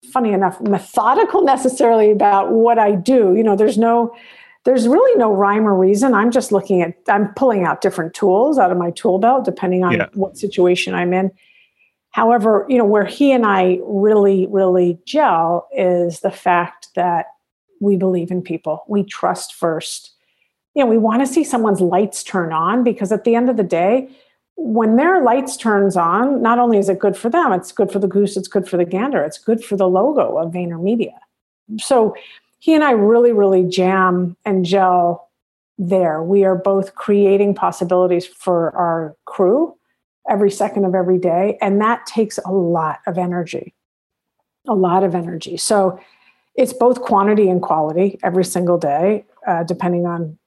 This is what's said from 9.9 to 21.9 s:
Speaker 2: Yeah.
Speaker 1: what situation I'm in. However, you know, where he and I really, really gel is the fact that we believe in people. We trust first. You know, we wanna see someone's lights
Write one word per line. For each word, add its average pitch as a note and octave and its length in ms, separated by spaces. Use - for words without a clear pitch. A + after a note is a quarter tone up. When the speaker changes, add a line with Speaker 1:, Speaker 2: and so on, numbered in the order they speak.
Speaker 2:
Yeah. E3+ 220
Speaker 1:
what F#3+ 220
situation F#3 580
I'm F3 180
in. F#3+ 180
However, A3+ 560
you C4 80
know, A#3 80
where G3+ 200
he C#4 280
and A#3+ 140
I F#3 380
really, G3+ 640
really F#3 580
gel F3 680
is F3 480
the F#3 100
fact F3 680
that F3 300
we G3+ 160
believe F3+ 340
in F3+ 120
people. D#3+ 460
We G3+ 160
trust - 500
first. - 580
You C#4+ 100
know, A#3 60
we A3+ 80
wanna A3+ 280
see C4+ 180
someone's A3 360
lights F#3 440